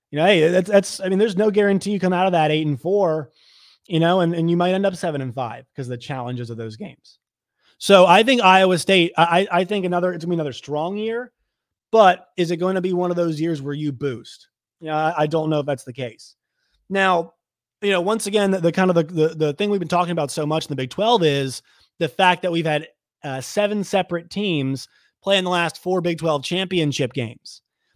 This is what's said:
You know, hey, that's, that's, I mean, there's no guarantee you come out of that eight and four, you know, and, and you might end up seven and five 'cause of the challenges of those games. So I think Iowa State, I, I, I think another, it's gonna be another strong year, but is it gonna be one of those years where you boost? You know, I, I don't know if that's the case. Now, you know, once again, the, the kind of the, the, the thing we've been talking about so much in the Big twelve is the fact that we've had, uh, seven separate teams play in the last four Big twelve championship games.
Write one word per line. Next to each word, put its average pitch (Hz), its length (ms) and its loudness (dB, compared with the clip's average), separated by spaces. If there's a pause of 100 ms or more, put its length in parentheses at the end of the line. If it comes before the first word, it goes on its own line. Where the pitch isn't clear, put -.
You 143 80 -8
know, 160 80 2
hey, 180 240 4
that's, 180 200 0
that's, 196 300 2
I 185 100 -4
mean, 190 100 0
there's 208 180 0
no 214 140 2
guarantee 202 400 0
you 202 80 -2
come 180 140 0
out 180 120 2
of 190 60 2
that 156 180 2
eight 156 160 0
and 147 160 -2
four, 170 480 0 (580)
you 165 120 0
know, 175 220 4
and, 170 120 0
and 165 160 -2
you 175 80 2
might 180 160 2
end 196 140 0
up 185 80 -2
seven 156 260 -6
and 127 140 -8
five 123 300 -8 (100)
'cause 135 100 -8
of 123 60 -8
the 123 60 -8
challenges 123 520 -8
of 113 80 -12
those 113 180 -10
games. - 440 -20 (580)
So 185 300 6
I 190 160 6
think 240 180 2
Iowa 185 380 6
State, 175 360 2
I, 170 360 2
I, 180 80 2
I 190 40 0
think 190 220 -4
another, 180 260 0
it's 165 140 -10
gonna 175 60 -2
be 170 40 0
another 151 180 -4
strong 156 440 -6
year, 226 340 -8 (600)
but 196 360 6 (100)
is 170 140 0
it 170 60 -2
gonna 185 220 -2
be 185 140 -2
one 175 180 -2
of 175 60 -2
those 165 240 -2
years 160 200 -4
where 143 120 -8
you 147 180 -4
boost? 123 560 -10 (320)
You 160 80 -14
know, 156 80 -4
I, 156 280 0
I 151 40 0
don't 156 220 -2
know 151 100 2
if 139 60 -4
that's 143 180 -6
the 131 80 -16
case. 117 440 -14 (540)
Now, 185 440 0 (480)
you 202 100 0
know, 185 80 2
once 208 280 -2
again, 202 240 2
the, 190 80 0
the 165 120 2
kind 185 180 2
of 175 60 2
the, 170 80 4
the, 160 320 -2
the 151 180 0
thing 208 160 -2
we've 202 100 0
been 160 100 -6
talking 175 240 0
about 147 180 -2
so 151 140 -4
much 156 200 -2
in - 40 -20
the 147 60 -4
Big 131 140 -6
twelve 214 340 2
is 139 380 0 (380)
the 165 80 -2
fact 180 360 0
that 180 80 -2
we've 165 140 -2
had, 151 220 -2 (360)
uh, 135 160 -8
seven 208 440 -2
separate 175 480 -4
teams 143 560 -4 (340)
play 196 160 0
in 185 60 0
the 180 60 -2
last 170 320 -2
four 185 200 -2
Big 170 160 -2
twelve 151 260 -2
championship 170 680 -2
games. - 480 -10 (340)